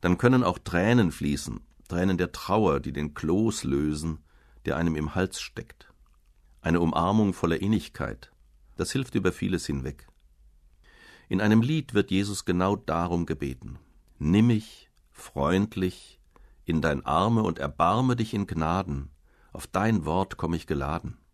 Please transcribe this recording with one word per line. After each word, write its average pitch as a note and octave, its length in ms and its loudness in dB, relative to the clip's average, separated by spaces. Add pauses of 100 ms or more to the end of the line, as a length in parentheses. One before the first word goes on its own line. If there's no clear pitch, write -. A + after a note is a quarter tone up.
Dann F2+ 160 4
können B2 260 4
auch F2+ 160 0
Tränen G2 520 2
fließen, C#2+ 500 -4 (260)
Tränen F2+ 300 0
der E2+ 140 -2
Trauer, F#2+ 480 0
die - 120 -8
den D2 220 -6
Kloß G#2 500 0
lösen, D2+ 560 -2 (460)
der C#2 100 -2
einem E2 200 0
im D2+ 200 -4
Hals F#2 240 -2
steckt. - 520 -16 (720)
Eine E2+ 200 2
Umarmung F#2 520 2
voller E2 280 -2
Innigkeit, - 720 -4 (440)
das - 160 -4
hilft C3+ 240 -4
über F#2 160 2
vieles F#2 340 -2
hinweg. C#2 420 -6 (1200)
In F#2+ 120 0
einem G#2+ 200 6
Lied D3+ 320 -2
wird G2+ 180 4
Jesus G2 340 -2
genau F#2 300 2
darum E2+ 500 -2
gebeten: C#2+ 540 -8 (400)
„Nimm F#2+ 280 4
mich - 420 -2 (220)
freundlich F#2 1080 -2 (460)
in E2 160 0
dein D2 240 -2
Arme G#2+ 380 2
und F2 140 0
erbarme F#2+ 580 2
dich A2+ 180 -4
in G2+ 140 -2
Gnaden. D#2+ 640 -2 (440)
Auf - 120 -12
dein G2+ 400 0
Wort F2+ 320 -2
komm E2 160 -2
ich E2 140 -6
geladen.“ D2 500 -4 (160)